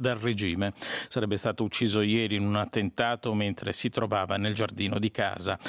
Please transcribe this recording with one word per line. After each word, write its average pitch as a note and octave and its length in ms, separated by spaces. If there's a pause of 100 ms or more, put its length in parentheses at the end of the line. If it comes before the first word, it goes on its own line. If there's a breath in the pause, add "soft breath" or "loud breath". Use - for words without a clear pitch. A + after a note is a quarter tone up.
del B2 160
regime. G2+ 560 (340 loud breath)
Sarebbe G#2 300
stato G#2+ 260
ucciso G#2+ 380
ieri G#2+ 340
in G2+ 100
un G#2 120
attentato A2+ 800
mentre G2+ 380
si - 160
trovava G2+ 480
nel G#2 160
giardino G2+ 460
di G#2+ 140
casa. F#2+ 440 (120)